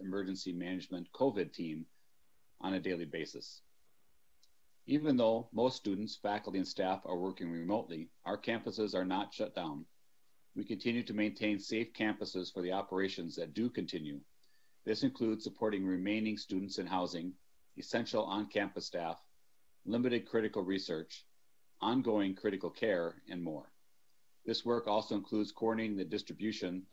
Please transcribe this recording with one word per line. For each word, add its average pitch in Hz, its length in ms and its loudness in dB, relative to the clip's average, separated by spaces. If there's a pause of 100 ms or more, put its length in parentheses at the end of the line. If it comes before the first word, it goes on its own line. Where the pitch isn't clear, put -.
Emergency 95 520 -2
Management 87 640 -4
covid 104 380 2
team 80 340 -4 (760)
on 95 140 -2
a 92 60 2
daily 85 260 0
basis. 76 560 -8 (1200)
Even 147 300 4
though 113 360 4
most 123 240 4
students, 104 460 -2
faculty, 101 360 0
and 92 100 0
staff 95 380 0
are 90 100 -2
working 87 340 -2
remotely, 85 600 -2 (160)
our 98 100 -2
campuses 107 580 -2
are 92 120 2
not 92 260 0
shut - 220 -4
down. 95 320 -4 (680)
We - 100 -4
continue 117 400 0
to 107 100 -4
maintain 104 440 2
safe 110 360 -2
campuses 101 580 0
for 92 100 -2
the 90 100 0
operations 95 640 0
that 80 180 -4
do 117 160 2
continue. 78 500 -4 (640)
This 110 200 0
includes 113 400 2
supporting 101 420 0
remaining 104 500 2
students 98 420 -2
in 90 100 -2
housing, 90 440 -2 (460)
essential 117 460 0
on-campus 101 600 0
staff, 85 320 -2 (680)
limited 120 420 2
critical 107 360 2
research, 87 600 -2 (560)
ongoing 107 540 4
critical 95 340 0
care, 87 460 2 (160)
and 90 100 -4
more. 78 300 -4 (760)
This 110 200 -2
work 117 240 2
also 107 260 2
includes 104 380 0
coordinating 110 440 2
the 92 80 0
distribution 92 800 -2 (100)